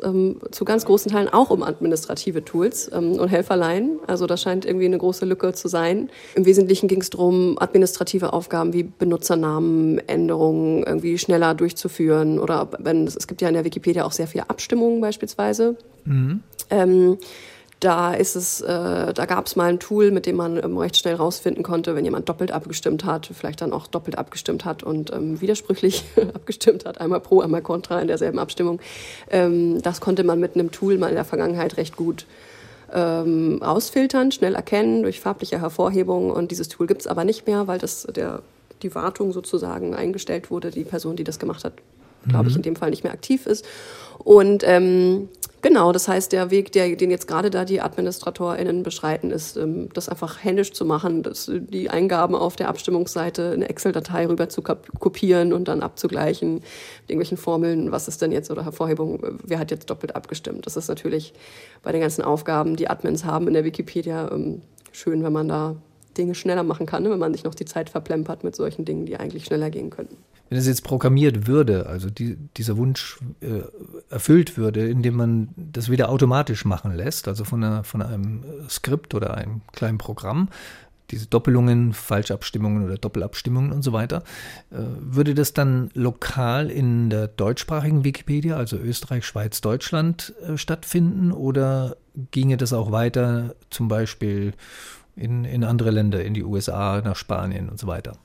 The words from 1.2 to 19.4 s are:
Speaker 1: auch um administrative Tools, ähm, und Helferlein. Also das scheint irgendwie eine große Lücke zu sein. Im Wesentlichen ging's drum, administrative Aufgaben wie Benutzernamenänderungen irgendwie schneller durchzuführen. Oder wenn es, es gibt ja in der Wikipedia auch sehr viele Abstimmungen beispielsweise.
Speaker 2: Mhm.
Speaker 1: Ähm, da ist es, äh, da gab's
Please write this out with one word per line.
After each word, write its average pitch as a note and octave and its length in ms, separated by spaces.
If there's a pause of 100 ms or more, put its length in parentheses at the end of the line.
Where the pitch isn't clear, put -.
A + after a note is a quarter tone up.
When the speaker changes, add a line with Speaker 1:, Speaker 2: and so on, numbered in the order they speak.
Speaker 1:
auch B3+ 220
um F3+ 120
administrative D#3+ 840
Tools, - 480
ähm, E3+ 200
und F#3 160
Helferlein. F#3 800
Also F#3 200
das F3 160
scheint F#3 240
irgendwie F#3 200
eine F#3 120
große F3+ 260
Lücke F3+ 280
zu - 160
sein. F3 420 (240)
Im G3 100
Wesentlichen F#3+ 440
ging's F#3 220
drum, F3+ 480
administrative F3+ 760
Aufgaben E3+ 400
wie E3+ 100
Benutzernamenänderungen D#3+ 2000
irgendwie E3+ 360
schneller E3+ 360
durchzuführen. D#3 840
Oder D#3+ 280 (100)
wenn D#3+ 280
es, D#3+ 100
es - 120
gibt F#3 120
ja F3+ 80
in D#3+ 60
der E3 100
Wikipedia E3+ 400
auch E3 80
sehr E3 140
viele - 240
Abstimmungen A#3 500
beispielsweise. G#3+ 760 (280)
Speaker 2:
Mhm. C#3 380 (280)
Speaker 1:
Ähm, F#3 480 (600)
da F3 340
ist G3 220
es, - 260
äh, F3 500
da - 140
gab's F#3 280